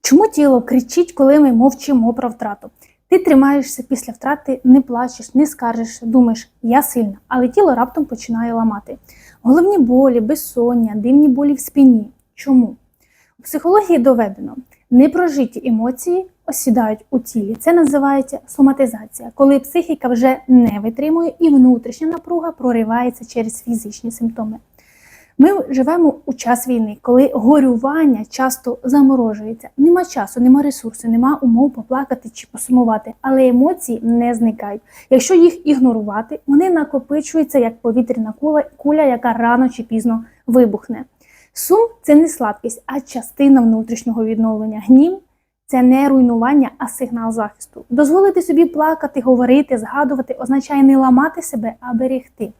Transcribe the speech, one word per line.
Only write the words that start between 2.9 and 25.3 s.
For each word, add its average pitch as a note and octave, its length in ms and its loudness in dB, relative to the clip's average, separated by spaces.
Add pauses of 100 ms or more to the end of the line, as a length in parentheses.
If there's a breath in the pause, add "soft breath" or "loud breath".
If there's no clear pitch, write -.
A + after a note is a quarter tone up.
Ти F#4+ 100 4
тримаєшся C#4 640 0
після A#3+ 300 -8
втрати, C4+ 500 -8
не C4 180 6
плачеш, B3 540 -8
не C#4+ 100 4
скаржишся, A#3 600 -8
думаєш: A3+ 460 0 (100)
«Я B3 220 2
сильна», G#3 340 -4 (100)
але B3+ 220 -2
тіло E4 260 2
раптом B3+ 300 -4
починає A#3 480 -6
ламати. A3+ 440 -6 (440 soft breath)
Головні F4 360 2
болі, B3+ 420 2
безсоння, A#3 760 -2
димні C4 320 4
болі C#4+ 260 0
в C4+ 60 -6
спині. B3 500 2 (260)
Чому? B3+ 400 0 (640)
У - 40 -20
психології F4 560 0
доведено: A#3 560 -2 (360)
непрожиті C#4 760 2
емоції B3+ 600 -4 (200)
осідають A3 640 -4
у B3+ 100 -2
тілі. G#3+ 360 -8
Це E4 180 -2
називається C#4 720 0
соматизація, A#3+ 880 -2
коли C#4 240 4
психіка E4 480 -6
вже B3+ 300 0 (100)
не A#3 320 4
витримує D#4 600 -4
і E4 100 2
внутрішня B3+ 580 2
напруга E4+ 440 -6
проривається A#3+ 760 -4
через A3 380 -10
фізичні A3+ 480 -10
симптоми. A3+ 480 -8 (800 soft breath)